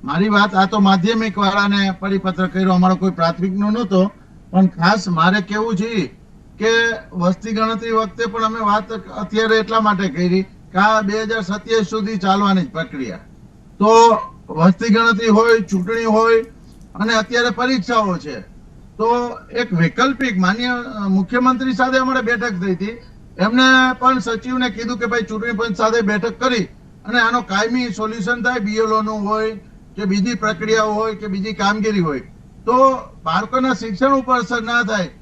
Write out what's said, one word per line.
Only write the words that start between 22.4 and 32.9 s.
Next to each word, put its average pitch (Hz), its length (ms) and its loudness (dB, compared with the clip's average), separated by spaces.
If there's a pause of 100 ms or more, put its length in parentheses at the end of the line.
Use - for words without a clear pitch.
થઈ 196 80 0
હતી, 190 180 -6 (480)
એમને 254 600 4
પણ 254 200 2
સચિવને 247 500 -4
કીધું 233 280 -6
કે 233 80 -4
ભાઈ 233 160 -2
ચૂંટણી 220 300 -6
પંચ 220 260 -4
સાથે 226 240 2
બેઠક 208 380 -2
કરી 240 280 0 (380)
અને 240 140 0
આનો 233 220 2
કાયમી 233 480 -2
સોલ્યુશન 220 520 -4
થાય, 247 180 -2
બી 208 160 -4
એલ 220 180 0
ઓ 220 80 2
નું 208 280 -4
હોય 220 220 -2 (440)
કે 202 100 -6
બીજી 202 280 0
પ્રક્રિયાઓ 214 600 0
હોય 214 220 -2
કે 214 120 -12
બીજી 196 260 -6
કામગીરી 208 460 0
હોય, 151 200 -2 (460)
તો 262 300 4 (280)